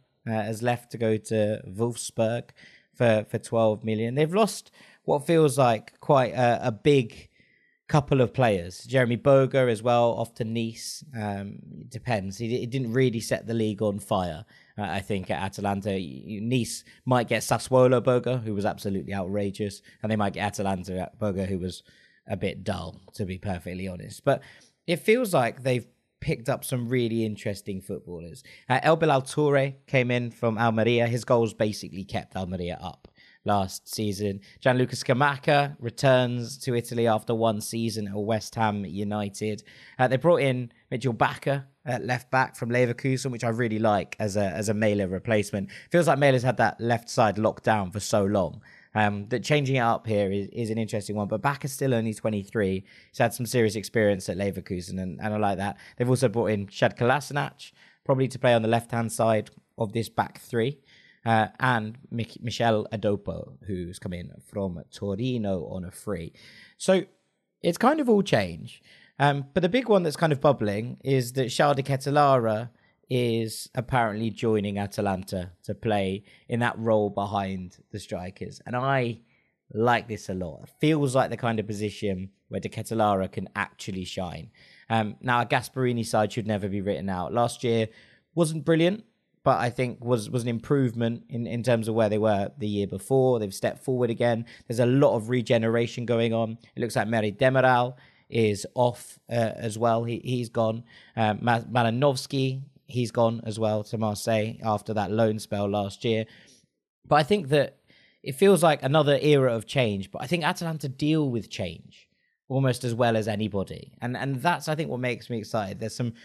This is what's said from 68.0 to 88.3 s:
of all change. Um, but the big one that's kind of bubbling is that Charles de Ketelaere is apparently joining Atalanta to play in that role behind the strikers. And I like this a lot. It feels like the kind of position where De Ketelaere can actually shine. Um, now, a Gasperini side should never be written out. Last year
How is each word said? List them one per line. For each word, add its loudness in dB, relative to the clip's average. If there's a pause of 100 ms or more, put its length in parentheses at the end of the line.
of 0
all 6
change. -2 (360)
Um, 2
but 0
the 2
big 0
one 4
that's -2
kind 2
of -2
bubbling 2
is 0
that -2
Charles 4
de 0
Ketelaere 2 (400)
is -2
apparently 0
joining 0
Atalanta -4 (120)
to -6
play -2 (240)
in -2
that 0
role 2
behind -4 (120)
the -10
strikers. -10
And -6
I -2 (520)
like 2
this -10
a -6
lot. -8
It -20 (100)
feels 2
like 2
the -6
kind -2
of -4
position -4 (180)
where -8
De -6
Ketelaere 0
can -8
actually -6
shine. -10 (400)
Um, 0
now, 0
a -4
Gasperini 0
side 2
should -4
never -2
be -4
written -4
out. -4
Last 0
year 2 (460)